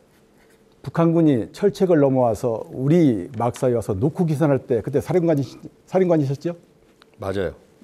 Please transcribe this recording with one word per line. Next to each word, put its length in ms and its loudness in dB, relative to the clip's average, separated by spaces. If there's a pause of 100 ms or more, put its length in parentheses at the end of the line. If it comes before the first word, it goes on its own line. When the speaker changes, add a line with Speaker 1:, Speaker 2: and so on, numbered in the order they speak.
(840)
Speaker 1:
북한군이 720 2
철책을 480 0
넘어와서 720 0
우리 680 2
막사에 360 -2
와서 200 -2
노크 320 -2
기산할 400 0
때 160 0
그때 180 -2
사령관이, 440 0 (420)
사령관이셨죠? 680 0 (640)
Speaker 2:
맞아요. 360 -4 (300)